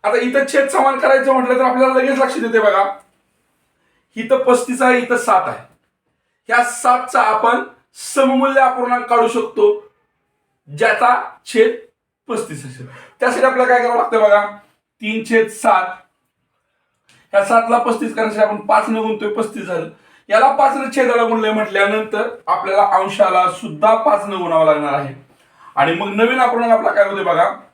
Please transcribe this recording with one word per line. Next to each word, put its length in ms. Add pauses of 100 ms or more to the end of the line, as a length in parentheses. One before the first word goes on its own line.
आता 140
इथं 360
छेद 160
समान 300
करायचं 340
म्हटलं 260
तर 60
आपल्याला 300
लगेच 240
लक्षात 240
येते 160
बघा, 380 (1200)
इथं 260
पस्तीस 400
आहे, 160
इथं 180
सात 320
आहे, 160 (840)
ह्या 160
सातचा 580
आपण 400 (520)
सममूल्य 460
अपूर्णांक 440
काढू 240
शकतो 580 (920)
ज्याचा 680
छेद 300 (540)
पस्तीस 380
असेल. 240 (300)
त्यासाठी 260
आपल्याला 280
काय 80
करावं 140
लागतं 260
बघा, 240 (560)
तीन 280
छेद 180
सात, 360 (1500)
ह्या 120
सातला 340
पस्तीस 360
करण्यासाठी 320
आपण 100
पाच 320
न 80
गुणतोय, 380
पस्तीस 300
झालं, 260 (380)
याला 280
पाच 200
न 200
छेदाला 280
गुणलंय 280
म्हटल्यानंतर 760 (180)
आपल्याला 360
अंशाला 680
सुद्धा 440
पाच 300
न 80
गुणावं 320
लागणार 280
आहे. 220 (640)
आणि 180
मग 140
नवीन 320
अपूर्णांक 320
आपला 200
काय 180
होते 120
बघा 280 (240)